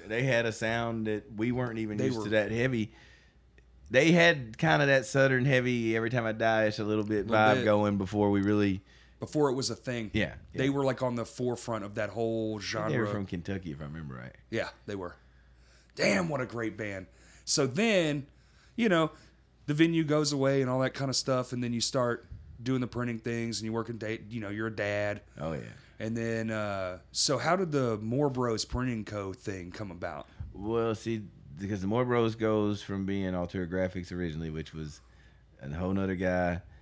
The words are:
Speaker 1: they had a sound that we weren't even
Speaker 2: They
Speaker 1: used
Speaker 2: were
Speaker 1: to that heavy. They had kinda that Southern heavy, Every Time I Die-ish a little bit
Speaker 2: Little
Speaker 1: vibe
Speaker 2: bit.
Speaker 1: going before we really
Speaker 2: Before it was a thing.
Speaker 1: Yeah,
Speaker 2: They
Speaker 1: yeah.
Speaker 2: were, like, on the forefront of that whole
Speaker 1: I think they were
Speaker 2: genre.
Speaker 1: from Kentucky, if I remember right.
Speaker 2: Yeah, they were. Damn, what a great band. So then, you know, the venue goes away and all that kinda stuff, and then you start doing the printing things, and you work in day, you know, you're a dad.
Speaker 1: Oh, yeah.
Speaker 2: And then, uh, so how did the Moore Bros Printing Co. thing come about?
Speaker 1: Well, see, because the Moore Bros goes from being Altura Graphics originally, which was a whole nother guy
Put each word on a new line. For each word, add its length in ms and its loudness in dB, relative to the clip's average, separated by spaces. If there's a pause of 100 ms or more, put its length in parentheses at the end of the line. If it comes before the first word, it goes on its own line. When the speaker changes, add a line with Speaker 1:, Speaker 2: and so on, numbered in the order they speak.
Speaker 1:
they 160 0
had 220 4
a 60 0
sound 560 -2
that 160 -2 (120)
we 160 0
weren't 280 -2
even 180 -4
Speaker 2:
They 80 0
Speaker 1:
used 120 0
Speaker 2:
were 80 -4
Speaker 1:
to 60 -4
that 200 2
heavy. 400 0 (1000)
They 220 6
had 460 4
kinda 300 4
that 180 4
Southern 400 4
heavy, 500 4
Every 140 0
Time 160 0
I 60 0
Die-ish 480 2
a 40 -2
little 200 2
bit 240 0
Speaker 2:
Little 80 2
Speaker 1:
vibe 200 8
Speaker 2:
bit. 100 0
Speaker 1:
going 320 4
before 340 2
we 100 4
really 400 2 (380)
Speaker 2:
Before 300 0
it 40 0
was 180 -2
a 40 -4
thing. 380 -6
Speaker 1:
Yeah, 200 0 (200)
Speaker 2:
They 120 0
Speaker 1:
yeah. 60 2
Speaker 2:
were, 120 0
like, 180 0
on 140 0
the 100 -2
forefront 600 -4
of 100 -10
that 160 -2
whole 460 -2
Speaker 1:
I 40 -8
think 100 -8 (180)
they 100 0
were 60 2
Speaker 2:
genre. 20 -2
Speaker 1:
from 180 -2
Kentucky, 460 -6
if 100 -10
I 40 -10
remember 300 -10
right. 200 -16 (160)
Speaker 2:
Yeah, 180 -4 (160)
they 100 -8
were. 200 -10 (800)
Damn, 340 2
what 120 -2
a 40 -2
great 320 -6
band. 300 -8 (380)
So 200 2
then, 640 0 (480)
you 140 2
know, 220 4 (560)
the 60 0
venue 300 4
goes 300 2
away 280 4
and 80 0
all 120 0
that 120 0
kinda 200 -2
stuff, 400 0
and 100 -4
then 100 -2
you 80 0
start 460 -2 (340)
doing 200 0
the 60 -2
printing 320 -4
things, 400 -4
and 60 -6
you 60 -4
work 180 -2
in 80 -6
day, 220 -6 (100)
you 120 -6
know, 80 -6
you're 180 -4
a 80 -6
dad. 460 -2 (180)
Speaker 1:
Oh, 140 -4
yeah. 80 -6 (360)
Speaker 2:
And 180 -6
then, 360 -2
uh, 480 -4 (140)
so 240 2
how 180 2
did 160 -2
the 300 2
Moore 280 2
Bros 360 0
Printing 400 -4
Co. 280 -6
thing 380 -10
come 200 -10
about? 360 -8 (260)
Speaker 1:
Well, 400 -2
see, 300 -4 (340)
because 240 -4
the 60 -2
Moore 180 2
Bros 300 2
goes 480 2
from 220 -4
being 280 -2
Altura 360 -2
Graphics 420 -2
originally, 380 -4
which 240 -8
was 260 -10 (600)
a 120 -8
whole 200 -2
nother 220 0
guy 460 2 (200)